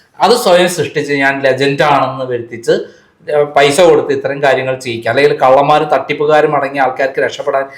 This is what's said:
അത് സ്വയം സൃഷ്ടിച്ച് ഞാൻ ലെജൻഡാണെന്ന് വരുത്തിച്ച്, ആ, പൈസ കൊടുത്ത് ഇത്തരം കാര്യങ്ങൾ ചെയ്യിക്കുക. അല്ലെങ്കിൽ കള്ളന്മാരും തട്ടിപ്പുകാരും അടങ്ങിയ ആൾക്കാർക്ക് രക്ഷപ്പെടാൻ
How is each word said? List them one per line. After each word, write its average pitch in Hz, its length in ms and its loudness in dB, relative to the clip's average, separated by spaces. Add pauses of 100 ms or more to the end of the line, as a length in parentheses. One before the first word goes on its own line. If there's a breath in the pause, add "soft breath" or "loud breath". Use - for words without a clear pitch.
(200 soft breath)
അത് 185 100 2
സ്വയം 180 380 2
സൃഷ്ടിച്ച് 147 440 -4
ഞാൻ 139 280 0
ലെജൻഡാണെന്ന് 135 840 0
വരുത്തിച്ച്, 117 480 -6 (640 loud breath)
ആ, 147 60 2
പൈസ 147 380 2
കൊടുത്ത് 147 320 4
ഇത്തരം 139 300 -4
കാര്യങ്ങൾ 131 340 0
ചെയ്യിക്കുക. 117 340 -6
അല്ലെങ്കിൽ 143 300 2
കള്ളന്മാരും 147 480 4
തട്ടിപ്പുകാരും 151 680 0
അടങ്ങിയ 135 240 -4
ആൾക്കാർക്ക് 131 400 -2
രക്ഷപ്പെടാൻ 135 460 -4 (120 loud breath)